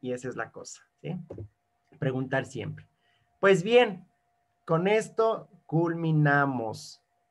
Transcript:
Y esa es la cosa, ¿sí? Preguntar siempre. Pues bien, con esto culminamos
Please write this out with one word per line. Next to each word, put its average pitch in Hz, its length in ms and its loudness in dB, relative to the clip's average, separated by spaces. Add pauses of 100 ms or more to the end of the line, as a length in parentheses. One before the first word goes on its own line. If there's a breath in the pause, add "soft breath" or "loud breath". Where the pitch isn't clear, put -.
Y 123 120 -6
esa 123 160 -8
es 117 80 -10
la 113 140 -8
cosa, - 320 -18 (200)
¿sí? 156 120 -8 (840)
Preguntar 131 480 -4
siempre. 101 400 -12 (540)
Pues 190 220 6
bien, 220 440 2 (580)
con 170 240 0
esto 220 600 0 (160)
culminamos 147 1400 0 (280)